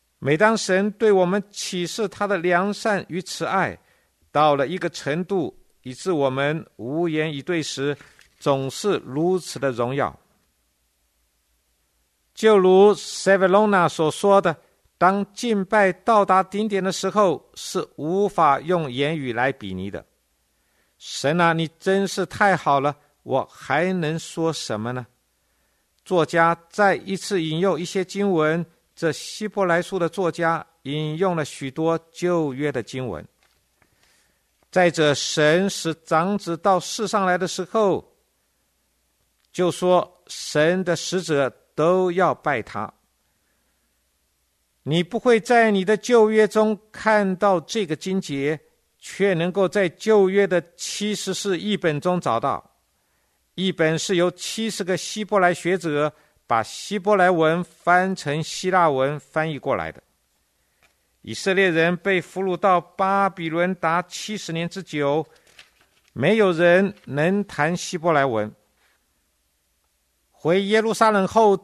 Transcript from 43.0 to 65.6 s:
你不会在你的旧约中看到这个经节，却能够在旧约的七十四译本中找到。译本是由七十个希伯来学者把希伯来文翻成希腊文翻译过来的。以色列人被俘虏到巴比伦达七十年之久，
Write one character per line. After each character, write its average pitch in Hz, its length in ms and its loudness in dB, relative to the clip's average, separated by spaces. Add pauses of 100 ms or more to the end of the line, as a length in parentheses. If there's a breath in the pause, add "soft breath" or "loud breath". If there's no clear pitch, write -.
你 160 180 0
不 214 160 -6
会 233 220 4
在 226 300 4
你 196 140 2
的 214 120 2
旧 220 340 4
约 214 160 4
中 214 320 2 (140)
看 208 440 0
到 196 220 2
这 196 280 -4
个 151 100 -2
经 185 240 -4
节， 143 400 -4 (380)
却 - 340 -2
能 170 180 0
够 190 160 0
在 190 220 0
旧 202 400 2
约 196 180 2
的 170 160 0 (140)
七 - 380 -6
十 190 180 -6
四 185 260 -4
译 202 180 -2
本 156 220 0
中 180 220 -2
找 117 180 0
到。 117 340 -4 (840)
译 185 160 -2
本 160 260 0
是 185 200 -2
由 175 160 2
七 - 360 -8
十 202 140 -8
个 180 140 -2
希 - 280 -8
伯 202 140 -2
来 180 160 2
学 180 240 -2
者 151 340 -2 (320 soft breath)
把 117 160 0
希 - 380 -8
伯 202 180 2
来 185 140 4
文 165 320 2
翻 180 520 0
成 151 280 -6
希 - 280 -8
腊 175 200 4
文 135 300 0
翻 156 280 -6
译 147 100 -8
过 127 180 -2
来 80 160 -6
的。 - 100 -20 (1200)
以 110 100 -14
色 185 220 -2
列 190 160 4
人 165 260 2
被 185 240 -2
俘 185 220 -8
虏 185 140 -2
到 180 240 2
巴 196 500 0
比 170 180 -8
伦 175 280 0
达 170 260 -2
七 - 340 -12
十 - 160 -10
年 170 160 -4
之 196 140 -10
久， 147 440 -2 (840 soft breath)